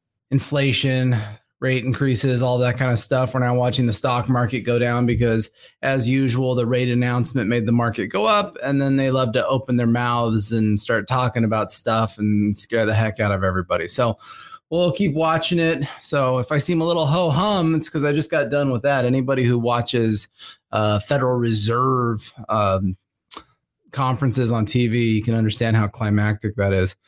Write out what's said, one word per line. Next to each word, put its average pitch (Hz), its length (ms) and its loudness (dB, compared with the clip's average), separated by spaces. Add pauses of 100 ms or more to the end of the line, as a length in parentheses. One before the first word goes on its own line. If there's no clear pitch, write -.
(300)
inflation, 131 840 0 (440)
rate 127 240 -2
increases, 131 560 0
all 123 160 2
that 123 220 0
kind 131 120 0
of 117 80 0
stuff. 127 360 0
We're 131 60 0
now 123 140 0
watching 127 300 0
the 113 80 0
stock 123 380 0
market 123 300 0
go 120 180 -2
down 120 260 0
because, 117 460 2 (320)
as 135 260 0
usual, 127 460 0
the 123 100 0
rate 123 240 0
announcement 123 640 0
made 117 160 0
the 117 60 2
market 117 340 0
go 202 180 -2
up, 208 380 0
and 139 180 0
then 135 160 2
they 135 140 2
love 127 240 0
to 110 120 0
open 123 300 0
their 120 100 2
mouths 117 680 0
and 107 280 2
start 110 260 -2
talking 123 380 0
about 110 260 -2
stuff 110 460 0
and 104 400 0
scare 113 300 0
the 107 80 0
heck 107 260 0
out 104 100 2
of 95 140 0
everybody. 90 440 -2
So 117 280 0 (540)
we'll 175 200 0
keep 175 220 0
watching 160 460 0
it. 165 280 0 (140)
So 131 380 0
if 123 120 -4
I 147 60 0
seem 165 240 0
a 160 60 0
little 170 180 0
ho-hum, 170 680 2
it's 156 160 -2
'cause 147 160 -2
I 147 80 2
just 151 160 -2
got 143 180 0
done 143 220 0
with 123 100 -2
that. 139 240 0
Anybody 127 400 0
who 120 140 2
watches, 117 680 0 (440)
uh, 107 280 2
Federal 127 380 0
Reserve, 117 920 0 (160)
um, 98 480 0 (960)
conferences 127 600 0
on 113 140 0
T 123 240 2
V, 113 280 0
you 107 60 0
can 113 120 0
understand 113 420 0
how 104 120 2
climactic 104 680 -2
that 98 160 0
is. 95 240 0 (120)